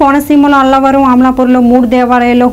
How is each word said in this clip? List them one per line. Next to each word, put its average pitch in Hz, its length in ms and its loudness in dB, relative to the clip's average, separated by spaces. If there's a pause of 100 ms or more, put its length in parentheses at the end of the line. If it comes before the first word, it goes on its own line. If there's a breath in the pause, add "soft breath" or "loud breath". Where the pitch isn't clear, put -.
కోనసీమలో 285 640 0
అల్లవరం, 269 480 0
అమలాపూర్లో 254 480 0 (100)
మూడు 247 240 0
దేవాలయాల్లో 247 600 0